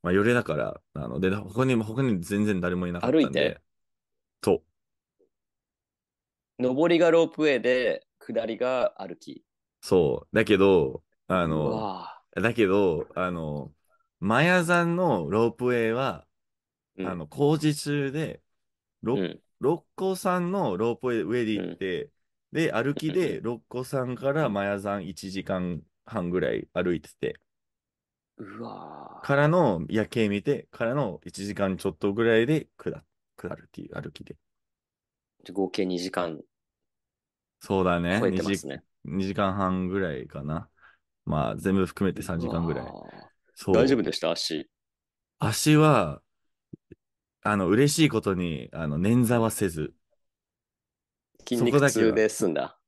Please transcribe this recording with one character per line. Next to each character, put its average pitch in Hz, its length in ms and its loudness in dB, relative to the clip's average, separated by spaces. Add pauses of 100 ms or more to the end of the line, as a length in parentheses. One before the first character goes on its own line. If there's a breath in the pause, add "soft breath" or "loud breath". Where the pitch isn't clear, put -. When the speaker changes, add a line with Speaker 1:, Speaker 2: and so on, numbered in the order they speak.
Speaker 1:
ま 87 80 0
あ、 - 20 4
夜 104 200 4
だ 120 100 2
か 76 120 -4
ら、 55 260 -4 (120)
あ 78 140 -8
の、 64 120 -6
で、 95 160 2
他 104 300 -2
に 131 100 2
も、 110 80 0
他 113 180 -4
に 107 200 0
全 101 240 0
然 101 140 0
誰 90 160 -2
も 90 120 -2
い 87 40 -4
な 87 80 -6
か 113 80 -4
っ 131 40 0
た 156 60 4
ん - 20 6
で。 143 60 4
Speaker 2:
歩 - 20 -6
い - 40 -6
て？ - 300 -2 (800)
Speaker 1:
そ 98 100 4
う。 - 100 -2 (2000)
Speaker 2:
上 131 280 2
り 170 120 4
が 170 120 6
ロ 165 140 6
ー - 20 -8
プ 151 160 -4
ウ - 20 2
ェ 135 140 4
イ - 20 -4
で、 123 460 0 (120)
下 113 260 -4
り 110 120 -6
が 123 400 -2
歩 90 180 -12
き。 - 280 -20 (380)
Speaker 1:
そ 80 500 2
う。 - 40 -8
だ 110 100 4
け 104 120 4
ど、 85 460 4 (240)
あ 90 200 0
の、 78 200 0
Speaker 2:
う - 40 0
わ 101 500 -8 (140)
ぁ。 95 60 -4
Speaker 1:
だ 113 120 0
け 110 120 4
ど、 92 500 2
あ 90 160 -2
の、 76 420 -8 (460)
摩 110 240 2
耶 180 200 4
山 170 320 2
の 110 340 0
ロ 110 200 4
ー - 20 -2
プ 123 160 -6
ウ - 20 2
ェ 117 200 2
イ - 20 0
は、 120 360 -4 (680)
Speaker 2:
う 95 60 -8
ん。 92 40 -6
Speaker 1:
あ 92 80 -6
の、 78 120 -10
工 147 300 2
事 151 180 0
中 143 360 -4
で、 147 300 -8 (600)
ろ-、 117 140 0
Speaker 2:
う 98 60 0
ん。 82 200 -6 (180)
Speaker 1:
六 156 260 0 (100)
甲 190 200 -2
山 180 360 -2
の 143 260 -2
ロ 113 160 0
ー - 20 -4
プ 127 140 -6
ウ - 20 0
ェ 113 80 0
イ 90 40 -2
上 117 220 -2
で 110 80 0
行 90 200 -4
っ - 40 -14
て、 90 280 -4
Speaker 2:
う - 20 -20
ん。 - 40 -20 (420)
Speaker 1:
で、 160 200 0
歩 131 220 -2
き 156 160 -4
で、 170 180 0
Speaker 2:
う 95 40 -4
ん - 40 -6
う - 20 -8
ん。 - 40 -12
Speaker 1:
六 117 240 -6
甲 123 160 -8
山 127 320 -4
か 135 180 -2
ら 156 100 0
摩 101 220 -2
耶 101 140 -2
山 98 280 -4
一 95 240 -10
時 98 120 -6
間 90 380 -4 (240)
半 90 240 -4
ぐ 90 100 0
ら 67 140 0
い - 200 -6
歩 90 220 0
い 78 60 -6
て - 140 -20
て。 - 240 -6 (1000)
Speaker 2:
う 110 260 -14
わ 87 600 -16
ぁ。 - 40 -10
Speaker 1:
か 139 80 4
ら 147 120 6
の 127 420 4
夜 104 180 2
景 110 220 2
見 101 120 0
て、 - 300 -2
か - 140 -4
ら 117 80 -2
の 120 320 -2
一 92 200 -10
時 101 80 -6
間 95 240 0
ち - 80 -12
ょ 98 40 2
っ 85 80 -8
と 101 160 0
ぐ 113 100 0
ら 113 140 6
い 113 80 6
で 156 220 0 (100)
下-、 64 260 -8 (340)
下 87 180 -10
る - 120 -20
っ - 40 -20
て - 100 -16
い - 100 -14
う - 100 -10
歩 76 100 -12
き - 120 -20
で。 - 140 -20 (1040)
Speaker 2:
じ - 80 -16
ゃ、 - 20 -14
合 95 160 -2
計 95 160 -2
二 90 140 -2
時 92 120 -6
間。 85 300 -4 (1160)
Speaker 1:
そ 95 220 0
う - 20 2
だ 87 160 2
ね。 87 200 0
Speaker 2:
超 107 80 0
え 90 40 2
て 92 120 -2
ま 98 100 -2
す 82 140 -6
ね。 69 160 -12 (200)
Speaker 1:
二 - 80 -12
時-、 90 60 -4
二 95 100 -2
時 98 80 -6
間 98 180 0
半 92 340 -2
ぐ 95 120 -2
ら 82 160 -2
い 62 120 -10
か 71 160 -12
な。 78 260 -6 (560 soft breath)
ま 73 240 0
あ、 50 80 -4
全 95 180 0
部 95 100 4
含 95 220 -2
め 87 60 0
て - 80 -10
三 85 180 -6
時 82 80 -4
間 82 180 -2
ぐ 80 80 -2
ら 62 80 -6
い。 - 20 -10
Speaker 2:
う 60 40 -12
わ - 60 -14
ぁ。 50 340 -18 (280)
Speaker 1:
そ - 160 -2
う。 92 40 8
Speaker 2:
大 131 120 6
丈 131 100 4
夫 101 60 0
で - 100 -2
し - 60 -8
た？ 82 120 0
足。 - 380 -6 (680)
Speaker 1:
足 151 360 2
は、 127 460 4 (1200)
あ 104 160 2
の、 92 100 2
嬉 135 260 6
し 156 120 4
い 139 40 2
こ 110 120 0
と 98 120 0
に、 82 380 -4
あ 80 160 -6
の、 73 120 -2
捻 117 260 4
挫 120 120 4
は 113 140 2
せ 98 180 -2
ず。 78 240 -6 (1600)
Speaker 2:
う 123 40 0
ん。 120 40 0
筋 - 60 -
肉 139 260 4
痛 110 240 4
で 110 160 4
済 98 200 0
ん 78 40 0
だ？ 69 80 0
Speaker 1:
そ - 0 -
こ - 0 -
だ - 0 -
け - 0 -
は。 - 160 -8 (100)